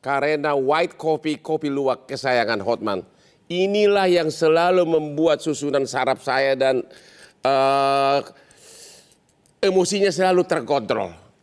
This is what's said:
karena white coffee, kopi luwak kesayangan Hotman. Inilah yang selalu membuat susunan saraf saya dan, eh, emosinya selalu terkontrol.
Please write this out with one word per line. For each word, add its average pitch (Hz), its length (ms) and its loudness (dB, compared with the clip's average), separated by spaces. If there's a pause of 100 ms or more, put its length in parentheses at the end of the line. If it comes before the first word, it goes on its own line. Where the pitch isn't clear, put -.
karena 143 560 -2
white 151 400 0
coffee, 156 440 -4
kopi 156 280 -6
luwak 139 400 -4
kesayangan 120 560 -2
Hotman. 104 400 -4 (400)
Inilah 196 640 0
yang 165 240 0
selalu 170 560 2
membuat 156 520 0
susunan 143 440 -2
saraf 127 400 -2
saya 135 320 0
dan, 131 240 2 (640)
eh, 139 760 2 (1500)
emosinya 196 440 2
selalu 180 400 2
terkontrol. 113 640 -2 (300)